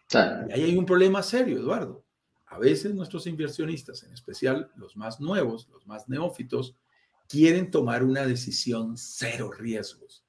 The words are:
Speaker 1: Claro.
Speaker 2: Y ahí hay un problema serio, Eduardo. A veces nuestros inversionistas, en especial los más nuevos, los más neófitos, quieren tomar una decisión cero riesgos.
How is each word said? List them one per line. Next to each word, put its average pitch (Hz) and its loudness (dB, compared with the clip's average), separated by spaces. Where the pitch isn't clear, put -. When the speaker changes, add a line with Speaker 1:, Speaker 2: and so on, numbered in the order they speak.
Speaker 1:
Claro. - 2
Speaker 2:
Y - -10
ahí 139 0
hay 175 4
un 180 0
problema 190 6
serio, 226 0
Eduardo. 165 -4
A - -18
veces 156 4
nuestros 175 -6
inversionistas, 156 -6
en - -20
especial - -2
los - -20
más 110 -10
nuevos, 143 -2
los - -20
más 107 -16
neófitos, 131 -6
quieren 165 4
tomar 123 2
una 135 2
decisión 120 -2
cero 120 -8
riesgos. - -8